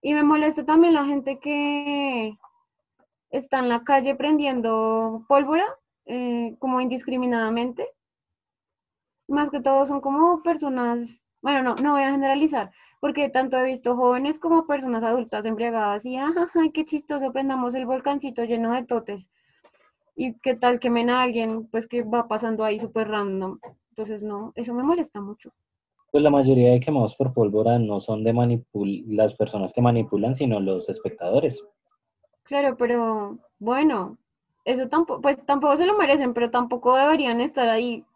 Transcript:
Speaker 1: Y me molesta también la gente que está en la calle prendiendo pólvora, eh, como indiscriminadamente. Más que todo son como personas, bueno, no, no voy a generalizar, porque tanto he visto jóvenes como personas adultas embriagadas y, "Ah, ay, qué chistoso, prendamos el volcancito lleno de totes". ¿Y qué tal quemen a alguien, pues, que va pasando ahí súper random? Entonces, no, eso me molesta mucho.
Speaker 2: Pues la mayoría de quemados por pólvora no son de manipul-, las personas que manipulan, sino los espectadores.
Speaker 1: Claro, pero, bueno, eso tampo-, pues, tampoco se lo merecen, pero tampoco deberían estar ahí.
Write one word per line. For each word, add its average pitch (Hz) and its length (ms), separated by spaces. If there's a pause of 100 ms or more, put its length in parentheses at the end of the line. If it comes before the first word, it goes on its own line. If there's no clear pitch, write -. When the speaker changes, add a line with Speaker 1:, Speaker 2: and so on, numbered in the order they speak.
Speaker 1:
Y 285 120
me 302 100
molesta 302 420
también 330 280
la 285 120
gente 269 340
que 285 960 (920)
está 269 280
en 247 100
la 240 140
calle 269 320
prendiendo 226 1120
pólvora, 294 380 (400)
eh, 240 540
como 254 220
indiscriminadamente. 247 1040 (1400)
Más 294 220
que 277 120
todo 269 260
son 277 140
como 311 420
personas, 254 800 (180)
bueno, 269 220
no, 240 120
no 285 180
voy 277 100
a 269 80
generalizar, 277 600 (280)
porque 285 300
tanto 262 280
he 254 60
visto 254 320
jóvenes 254 440
como 330 280
personas 262 360
adultas 226 420
embriagadas 220 600
y, 254 120
"Ah, 285 160 (200)
ay, 320 180
qué 311 140
chistoso, 285 460
prendamos 262 440
el 262 100
volcancito 262 580
lleno 233 300
de 247 120
totes". 214 420 (880)
¿Y 247 240
qué 254 160
tal 247 240
quemen 240 300
a 247 140
alguien, 226 440
pues, 226 200
que 240 160
va 233 240
pasando 220 360
ahí 214 160
súper 220 300
random? 196 500 (300)
Entonces, 214 340
no, 214 320
eso 240 180
me 247 100
molesta 320 360
mucho. 202 320 (600)
Speaker 2:
Pues 147 120
la 151 60
mayoría 131 420
de 123 80
quemados 123 360
por 127 180
pólvora 110 460
no 104 200
son 110 240
de 113 100
manipul-, 117 760
las 104 260
personas 101 400
que - 80
manipulan, 117 520
sino 127 280
los 95 260
espectadores. 98 720 (840)
Speaker 1:
Claro, 277 340
pero, 226 600 (220)
bueno, 233 580 (460)
eso 254 240
tampo-, 330 320
pues, 277 260
tampoco 277 300
se 339 100
lo 427 120
merecen, 277 360
pero 240 160
tampoco 240 460
deberían 269 460
estar 254 260
ahí. 226 380 (100)